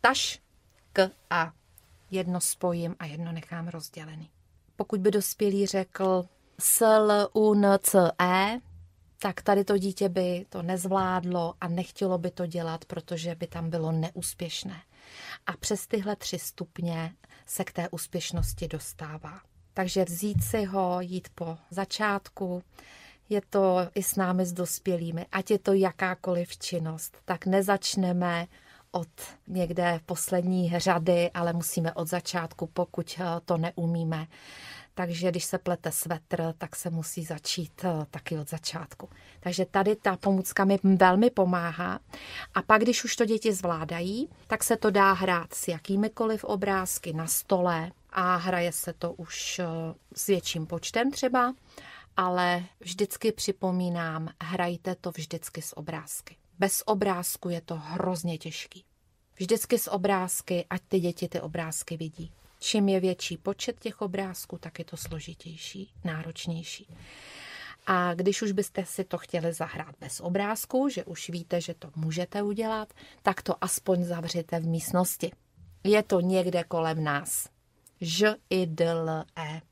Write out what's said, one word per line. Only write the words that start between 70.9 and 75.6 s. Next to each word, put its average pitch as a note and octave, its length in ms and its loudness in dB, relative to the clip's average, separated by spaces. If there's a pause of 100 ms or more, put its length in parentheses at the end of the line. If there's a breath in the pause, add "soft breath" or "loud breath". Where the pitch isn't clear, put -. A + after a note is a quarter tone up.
už - 240 -12
víte, E3+ 320 -4
že E3+ 120 -8
to E3 220 -14
můžete D#3+ 480 -4
udělat, G#3+ 500 -4 (280 loud breath)
tak F#3+ 200 2
to F3+ 220 -2
aspoň F3+ 400 0
zavřete E3+ 560 -4
v E3 80 -2
místnosti. E3 640 0 (520)